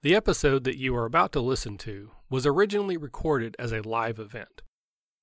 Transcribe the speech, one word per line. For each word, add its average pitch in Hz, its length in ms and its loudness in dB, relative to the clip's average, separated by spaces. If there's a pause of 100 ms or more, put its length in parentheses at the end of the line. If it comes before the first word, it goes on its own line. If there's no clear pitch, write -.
The 151 120 4
episode 151 480 4
that 127 160 -2
you 131 160 0
are 117 100 0
about 160 280 2
to 143 80 0
listen 117 380 -2
to 101 340 -12 (180)
was 131 160 0
originally 196 500 2
recorded 139 600 -2
as 120 140 -4
a 110 100 -2
live 110 380 -2
event, 107 420 -14 (600)